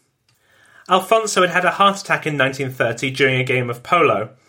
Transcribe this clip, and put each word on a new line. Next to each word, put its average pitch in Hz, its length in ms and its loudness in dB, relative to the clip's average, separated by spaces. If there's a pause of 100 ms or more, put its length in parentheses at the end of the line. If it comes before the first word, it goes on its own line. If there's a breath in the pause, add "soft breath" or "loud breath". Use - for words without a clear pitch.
(880 soft breath)
Alfonso 196 520 2
had 180 100 2
had 180 140 0
a 170 60 2
heart 196 280 2
attack 151 260 -4
in 151 100 -4
nineteen 135 360 -2
thirty 127 400 -2
during 131 280 0
a 131 40 0
game 127 260 -2
of 120 140 -10
polo, 120 480 2 (180 soft breath)